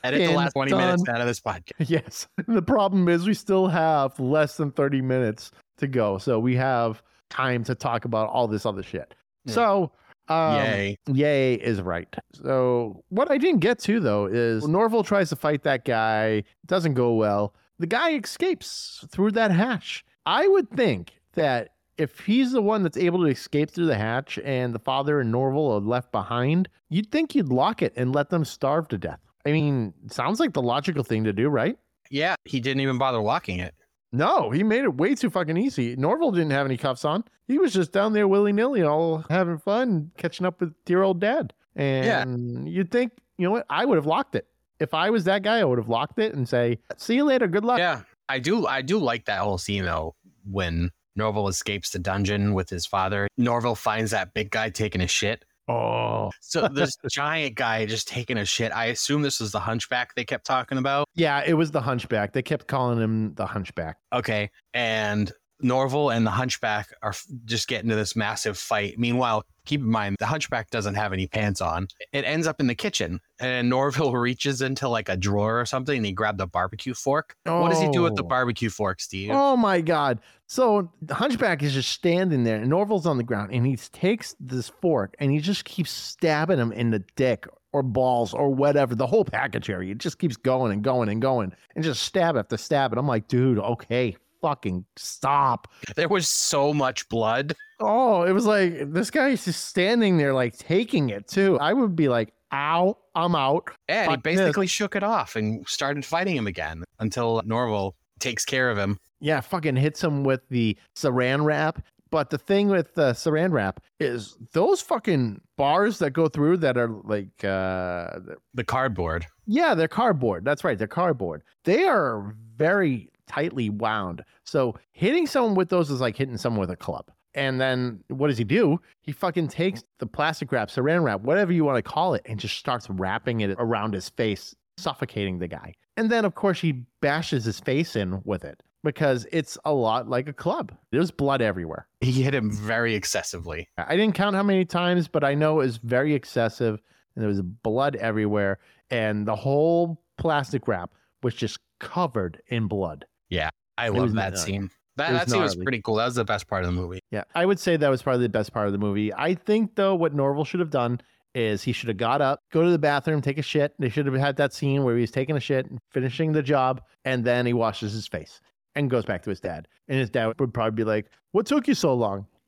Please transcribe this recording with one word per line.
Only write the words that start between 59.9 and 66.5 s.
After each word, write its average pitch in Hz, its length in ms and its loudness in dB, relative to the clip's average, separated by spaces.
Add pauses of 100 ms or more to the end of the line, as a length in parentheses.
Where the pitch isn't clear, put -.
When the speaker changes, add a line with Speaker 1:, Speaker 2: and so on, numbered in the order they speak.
Speaker 1:
they 123 100 -4
kept - 200 -6
talking 131 320 -2
about. 139 380 0
Speaker 2:
Yeah, 143 300 2
it 165 80 2
was 156 180 2
the 147 100 -2
hunchback. 113 520 -2
They 131 100 0
kept - 240 -4
calling 123 340 0
him 110 320 0
the 101 120 -6
hunchback. 90 520 -8 (160)
Speaker 1:
Okay. 110 360 -2 (240)
And 107 580 0 (280)
Norval 131 520 2
and 117 140 2
the 110 60 0
hunchback 110 580 -2 (120)